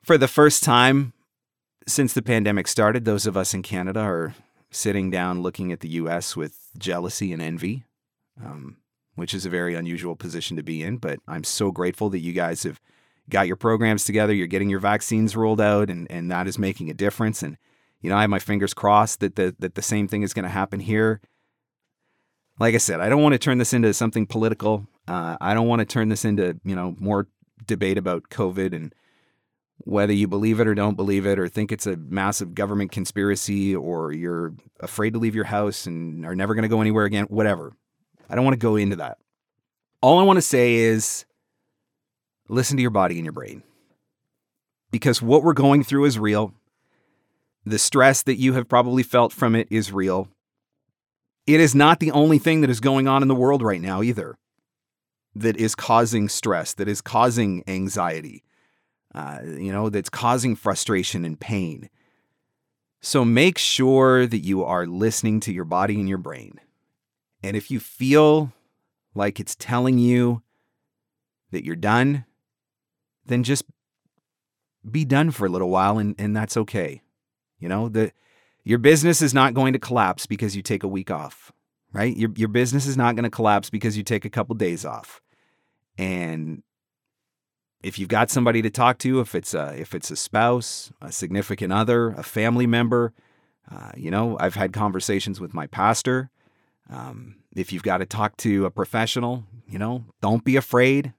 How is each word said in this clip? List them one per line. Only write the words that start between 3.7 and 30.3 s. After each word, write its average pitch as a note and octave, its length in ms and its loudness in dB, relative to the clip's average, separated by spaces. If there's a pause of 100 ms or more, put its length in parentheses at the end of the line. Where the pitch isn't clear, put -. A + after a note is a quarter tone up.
are F2 360 -4 (360)
sitting G2 400 -2
down F2+ 300 -4
looking F2+ 320 -6
at E2 80 -12
the E2 80 -12
U E2 200 -6
S E2+ 280 -6
with D2+ 400 -12
jealousy F2+ 560 -6
and E2 80 -8
envy, E2+ 420 -8 (580)
um, C#2+ 360 -18 (380)
which E2+ 180 -8
is F#2+ 120 -8
a F#2 40 -6
very F2 260 -4
unusual E2+ 400 -8
position E2+ 400 -10
to D#2 80 -8
be D#2+ 180 -8
in. F#2 140 -6
But D#2+ 320 -8
I'm E2+ 160 -10
so G2+ 280 -4
grateful F2+ 400 -4
that F#2+ 80 -4
you E2+ 120 -6
guys E2+ 320 -4
have E2 160 -8 (500)
got G2 180 2
your F2+ 100 -2
programs A2 480 0
together, G#2+ 280 2
you're F#2+ 140 0
getting G2 220 -2
your G2 100 0
vaccines G#2+ 560 0
rolled A2 240 2
out, G#2 300 4
and, E2+ 200 -10
and F2 220 -8
that F2+ 160 -4
is F#2 100 -6
making G2 320 -4
a D2+ 40 -10
difference. G#2+ 500 -2
And, D2+ 140 -10 (420)
you E2+ 100 -8
know, G2 60 0
I G#2 60 4
have G#2+ 80 2
my G2 100 0
fingers G2+ 340 -2
crossed G#2 460 4
that G2 160 -4
the, F#2 240 0
that F2+ 160 -8
the F2+ 60 -6
same G#2 260 -2
thing G#2 140 -4
is G2+ 120 -4
gonna F#2+ 140 -6
happen G2 320 -4
here. G#2+ 400 0 (1400)
Like A2+ 160 2
I - 20 4
said, E2 240 0
I G2 80 0
don't C#3+ 140 4
wanna D3 140 6
turn C3 200 0
this B2 160 0
into A#2 200 4
something A2 320 -2
political. G#2+ 640 -2 (180)
Uh, E2+ 360 -6
I G2 120 -2
don't A2+ 140 2
wanna A#2 160 2
turn A2 240 0
this G#2+ 160 -2
into, G2+ 400 0
you G2 100 -6
know, F2+ 240 -6
more G2+ 300 -2 (380)
debate G2 320 0
about F2+ 320 -4
covid F#2+ 420 -2
and E2 220 -10 (840)
whether G#2 340 0
you G2+ 140 2
believe G#2+ 320 0